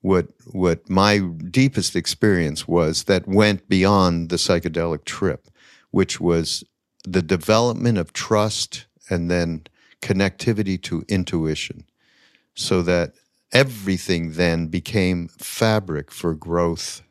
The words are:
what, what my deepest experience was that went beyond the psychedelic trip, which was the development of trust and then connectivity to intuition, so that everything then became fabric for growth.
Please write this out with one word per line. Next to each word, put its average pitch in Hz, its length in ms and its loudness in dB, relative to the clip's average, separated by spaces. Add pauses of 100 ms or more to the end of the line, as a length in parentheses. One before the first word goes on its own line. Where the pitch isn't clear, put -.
what, 92 260 2 (240)
what 90 380 0
my 101 300 4 (300)
deepest 131 460 0
experience 87 720 0
was 82 380 0
that 95 220 0
went 101 420 2
beyond 92 600 4
the 87 60 0
psychedelic 85 680 -2
trip, - 420 -4 (440)
which - 280 0
was 82 440 0 (420)
the 92 160 0
development 110 760 0
of 82 160 -4
trust - 720 -2 (240)
and 85 220 -2
then 85 320 -2 (380)
connectivity 98 840 -2
to - 240 -6
intuition, 85 800 -4 (680)
so 92 280 0
that 87 300 0 (400)
everything 95 800 0
then 85 340 2
became 90 600 -2 (100)
fabric 95 720 -2
for 85 240 -4
growth. 85 760 -4